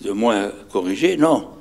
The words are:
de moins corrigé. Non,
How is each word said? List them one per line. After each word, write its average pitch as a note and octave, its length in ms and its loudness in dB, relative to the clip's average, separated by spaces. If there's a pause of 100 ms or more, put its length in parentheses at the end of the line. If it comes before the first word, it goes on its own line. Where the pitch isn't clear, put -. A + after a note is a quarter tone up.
de G2 80 -6
moins G#2 420 0 (180)
corrigé. G2+ 460 0
Non, D3 320 2 (120)